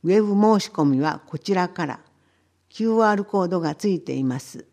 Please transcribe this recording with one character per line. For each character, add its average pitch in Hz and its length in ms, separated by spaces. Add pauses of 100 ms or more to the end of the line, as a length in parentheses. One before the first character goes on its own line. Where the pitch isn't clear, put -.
ウ 160 60
ェ 208 140
ブ 208 100
申 208 260
し - 100
込 - 160
み 135 160
は 151 260
こ 151 120
ち 202 160
ら 180 140
か 180 180
ら。 135 140 (680)
キ - 160
ュ 226 140
ー 220 100
ア 214 40
ー 208 40
ル 202 80
コ 196 180
ー 175 60
ド 180 120
が 156 140
つ 208 140
い 185 120
て 135 140
い 135 100
ま 127 160
す。 - 320